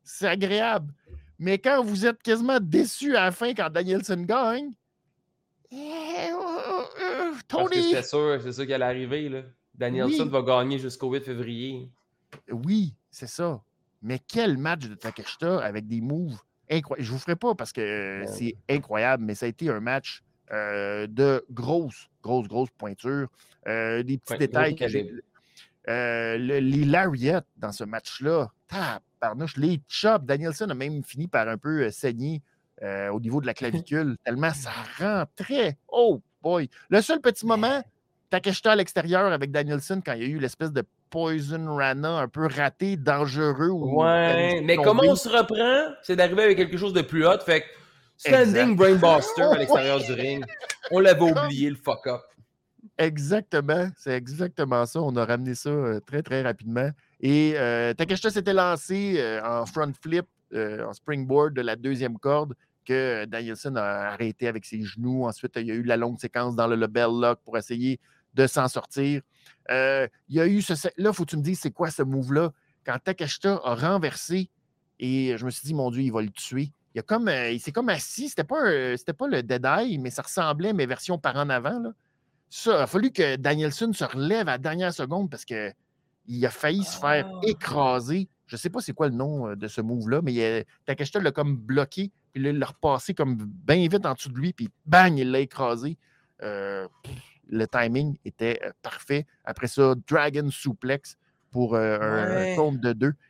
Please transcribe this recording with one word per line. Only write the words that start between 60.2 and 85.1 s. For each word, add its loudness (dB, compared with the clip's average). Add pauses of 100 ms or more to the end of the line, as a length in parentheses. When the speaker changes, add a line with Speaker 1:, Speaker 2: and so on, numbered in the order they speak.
Speaker 1:
euh, -4
en -8
springboard 0
de -2
la -2
deuxième -4
corde 0 (320)
que, 0
euh, -6
Danielson -8
a 0 (300)
arrêté -4
avec -4
ses -8
genoux. -2
Ensuite, -6
il -4
y -4
a -2
eu -2
la 2
longue -2
séquence -4
dans 2
le, 2
le 2
bell 2 (100)
lock 2
pour -6
essayer -4 (360)
de 8
s'en 2
sortir. -2 (500)
Euh, 2 (220)
il -6
y 4
a 4
eu 4
ce, -2
ce, -6 (100)
là, 2
faut -4
que -8
tu -2
me 0
dises, -2
c'est -4
quoi -4
ce -4
move-là ? 0 (340)
Quand -2
Takeshita -2
a 0
renversé, -2 (500)
et 0
je -6
me -4
suis -10
dit, « -4
Mon 0
Dieu, -2
il 0
va 0
le -4
tuer. » -6 (240)
Il -4
a -4
comme, 0
euh, 0
il -2
s'est -8
comme -2
assis. -6
C'était -4
pas -4
un, 0
c'était -8
pas -4
le 0
Dead -4
Eye, 0
mais -6
ça -8
ressemblait, -2
mais 0
version -4
par -2
en -2
avant, -2
là. -8 (640)
Ça, 0
il 4
a 0
fallu 2
que 2
Danielson 0
se -4
relève 0
à 0
la 0
dernière -2
seconde -4